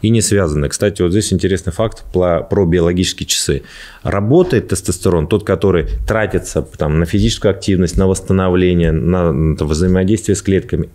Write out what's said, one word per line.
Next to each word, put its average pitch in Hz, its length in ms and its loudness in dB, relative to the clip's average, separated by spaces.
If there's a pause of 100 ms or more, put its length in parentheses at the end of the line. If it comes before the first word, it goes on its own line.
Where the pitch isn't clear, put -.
и 110 60 2
не 113 120 4
связанный. 80 480 0
Кстати, 95 340 -2
вот 87 100 2
здесь 107 200 0
интересный 92 400 -2
факт - 400 -6
про, 87 300 2
про 95 240 0
биологические 85 600 0
часы. - 360 -2 (400)
Работает 123 680 2
тестостерон, 87 600 0
тот, 101 160 0
который 90 420 0 (200)
тратится 101 560 -2
там, 78 360 -2
на 85 60 2
физическую 104 460 0
активность, 92 460 0
на 95 120 2
восстановление, 90 840 2
на, 85 420 0
на 78 320 0
взаимодействие 92 680 0
с - 80 -6
клетками. 87 520 -2